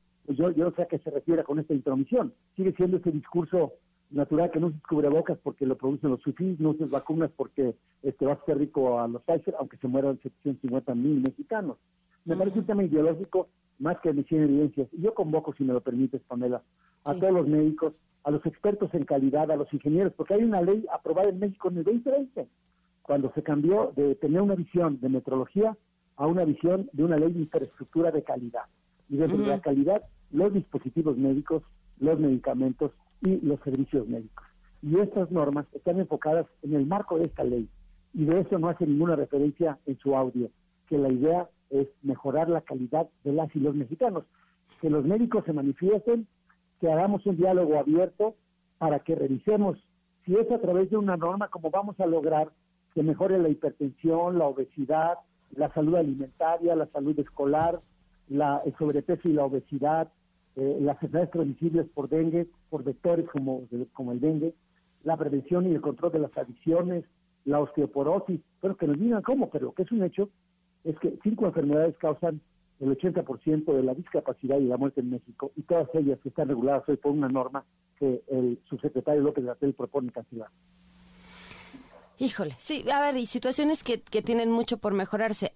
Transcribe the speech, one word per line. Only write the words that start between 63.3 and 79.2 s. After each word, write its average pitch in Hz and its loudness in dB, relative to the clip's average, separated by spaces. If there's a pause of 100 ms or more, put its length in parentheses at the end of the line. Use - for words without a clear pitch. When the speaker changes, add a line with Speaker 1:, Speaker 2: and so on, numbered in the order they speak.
Speaker 1:
como 123 -8
el 123 -4
dengue, 156 0 (480)
la 160 0
prevención 156 0
y 170 2
el 147 0
control 156 -2
de 160 0
las 147 -4
adicciones, 165 -2 (400)
la 143 2
osteoporosis, 151 0 (200)
pero 196 -2
que 170 -2
nos 143 0
digan 220 0
cómo, 254 0
pero 131 -6
que 185 -4
es - -4
un 220 0
hecho, 196 -2 (540)
es 160 -4
que - -2
cinco 214 0
enfermedades 156 2
causan 156 -2 (400)
el 135 0
ochenta 165 0
por 123 -8
ciento 156 0
de 131 2
la 131 0
discapacidad 139 -4
y 139 2
la 123 0
muerte 135 -2
en 123 -4
México, 123 -10
y 156 -12
todas 165 0
ellas 143 2
están 139 -4
reguladas 131 0
hoy 143 2
por 143 -2
una 143 0
norma 131 -4 (340)
que 127 0
el 127 0 (100)
subsecretario 147 0